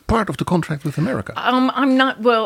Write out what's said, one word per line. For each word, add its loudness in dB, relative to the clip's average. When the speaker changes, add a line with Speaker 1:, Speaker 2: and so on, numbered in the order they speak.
Speaker 1:
part 0
of -6
the -4
contract -2
with -4
America? -4
Speaker 2:
Um, 0
I'm 2
not, 0
well, 2